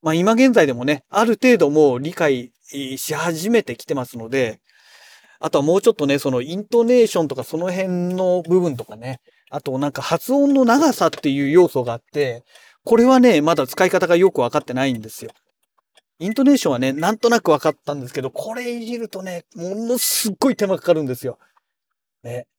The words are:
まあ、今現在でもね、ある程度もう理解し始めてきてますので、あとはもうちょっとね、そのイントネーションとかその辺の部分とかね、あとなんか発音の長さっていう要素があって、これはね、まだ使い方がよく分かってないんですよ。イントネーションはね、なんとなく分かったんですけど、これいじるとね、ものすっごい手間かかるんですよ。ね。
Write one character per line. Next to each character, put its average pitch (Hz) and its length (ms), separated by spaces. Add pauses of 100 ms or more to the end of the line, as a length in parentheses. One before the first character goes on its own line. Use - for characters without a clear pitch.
ま 160 80
あ、 - 20
今 180 200
現 254 180
在 196 160
で 131 60
も 120 100
ね、 143 260
あ 208 140
る 226 180
程 247 160
度 165 120
も 147 260
う 123 40
理 151 140
解 131 380 (460)
し - 160
始 165 360
め 226 140
て 120 140
き - 80
て 151 100
ま 127 100
す - 120
の 113 100
で、 120 320 (800)
あ 156 100
と 156 100
は 139 40
も 160 120
う 196 60
ち - 80
ょ - 40
っ - 20
と 147 100
ね、 139 140
そ 139 100
の 127 120
イ 151 140
ン 208 100
ト 233 180
ネ 240 200
ー 220 40
シ - 100
ョ 170 60
ン 151 60
と 135 60
か 127 100
そ - 120
の 180 140
辺 180 440
の 180 260
部 170 180
分 170 160
と 117 80
か 107 140
ね、 127 240 (280)
あ - 120
と 131 180
な 143 100
ん - 40
か - 80
発 170 320
音 285 200
の 269 120
長 277 260
さ 185 160
っ - 40
て - 180
い 139 160
う 139 60
要 175 180
素 127 160
が 120 80
あ 117 40
っ - 40
て、 127 420 (400)
こ 226 140
れ 233 80
は 262 160
ね、 214 200
ま 160 140
だ 147 100
使 - 200
い 180 40
方 180 180
が 175 100
よ 185 120
く 147 120
分 120 100
か 151 80
っ - 40
て 127 100
な 131 120
い 135 80
ん 113 80
で 110 60
す - 160
よ。 117 80 (880)
イ 165 80
ン 214 60
ト 269 100
ネ 285 100
ー 269 40
シ 208 100
ョ - 20
ン 139 40
は 120 60
ね、 135 120
な 160 220
ん 214 40
と 233 120
な 233 100
く - 120
分 147 80
か 160 100
っ 147 40
た - 220
ん 143 60
で 123 60
す 123 60
け 135 80
ど、 131 80
こ - 260
れ 240 200
い 233 100
じ 233 120
る 226 100
と 190 160
ね、 180 220 (100)
も 180 180
の 233 240
す - 340
っ 180 60
ご 269 140
い - 60
手 202 100
間 190 80
か 147 80
か 175 120
る 156 80
ん - 20
で 127 100
す 127 100
よ。 120 140 (840)
ね。 120 220 (140)